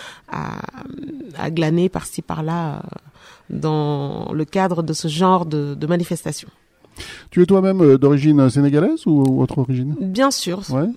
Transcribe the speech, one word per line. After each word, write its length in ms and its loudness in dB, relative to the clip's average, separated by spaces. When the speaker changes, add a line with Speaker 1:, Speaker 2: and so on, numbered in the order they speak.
Speaker 1:
à, 320 -10
à 120 -6
glaner 400 0
par-ci, 320 -10
par-là, 540 -6
euh, 40 -12
dans 800 -4
le 140 -4
cadre 360 -2
de 120 -4
ce 140 -6
genre 360 2
de, 300 -4
de 120 -8
manifestation. 600 -4
Speaker 2:
Tu 120 4
es 40 6
toi-même, 360 4
euh, 160 8
d'origine 500 6
sénégalaise 580 2
ou, 220 4
ou 140 2
autre 160 -2
origine ? 420 -2
Speaker 1:
Bien 300 0
sûr, 400 -6
Speaker 2:
Ouais. 260 0